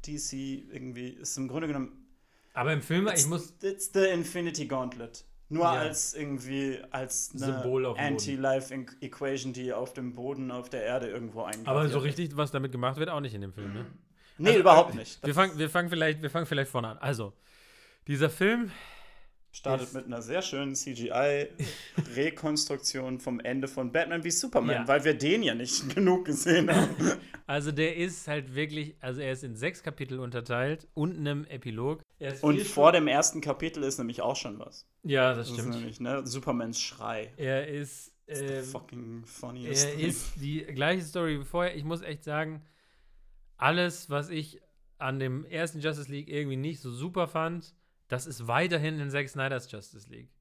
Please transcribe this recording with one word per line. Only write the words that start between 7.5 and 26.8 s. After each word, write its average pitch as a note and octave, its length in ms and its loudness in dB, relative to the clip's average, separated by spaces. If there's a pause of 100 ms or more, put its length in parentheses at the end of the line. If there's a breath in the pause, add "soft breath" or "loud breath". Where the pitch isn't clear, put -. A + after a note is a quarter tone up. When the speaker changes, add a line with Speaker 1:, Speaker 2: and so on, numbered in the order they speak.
Speaker 2:
auf A#2+ 100 -2
dem C3 80 -4
Boden. C#3+ 120 0
Speaker 1:
Anti-Life C3+ 580 0
in-, C3 140 -6 (120)
Equation, C3+ 540 -4
die B2+ 180 -4
auf B2 220 -4
dem B2 220 -6
Boden, C3 360 -6
auf B2 180 -8
der A#2+ 140 -4
Erde A#2+ 240 -2
irgendwo A2 360 -6
eingegraviert A2 240 -6
Speaker 2:
Aber D3 200 4
so C3+ 160 2
Speaker 1:
wird. C#3+ 140 0
Speaker 2:
richtig, D#3 180 -4
was D3 160 0
damit C3+ 220 -2
gemacht B2+ 240 0
wird, D#3+ 120 -2
auch D#3 120 -2
nicht A#2+ 140 -6
in G2+ 60 -6
dem G2 120 -8
Film, G2+ 200 -8
ne? A2+ 120 -6 (520 soft breath)
Speaker 1:
Nee, F3 120 6
Speaker 2:
Also, A3+ 100 10
Speaker 1:
überhaupt D#3+ 360 12
Speaker 2:
äh, - 20 -4
Speaker 1:
nicht. - 280 -10
Speaker 2:
wir C#3+ 80 0
fangen, F3 240 4
wir D3+ 120 0
fangen F3 200 2
vielleicht, D#3 320 2
wir D3 100 -4
fangen E3 160 -2
vielleicht C#3 240 0
vorne A2+ 180 -2
an. A2+ 80 -12
Also, A2 340 -2 (760 soft breath)
dieser C#3+ 220 2
Film G#3 400 2 (800 loud breath)
Speaker 1:
Startet C3 360 -2
Speaker 2:
ist B2+ 60 -14
Speaker 1:
mit C3 140 -8
einer A#2 140 -6
sehr B2 200 -4
schönen C3+ 340 -4
C-G-I-Rekonstruktion C#3 2500 -2
vom B2 200 -4
Ende C3+ 280 -2
von C3 240 -4
Batman E3 320 0
wie E3+ 80 -2
Superman, D3 440 2
Speaker 2:
Ja. A#2 120 -2
Speaker 1:
weil C#3 160 6
wir D3 140 4
den F3 260 4
ja B2+ 120 2
nicht B2 340 -2
<laughs> - 60 -4
genug F#3 300 6
gesehen E3 480 6
haben. E3+ 220 6 (520 loud breath)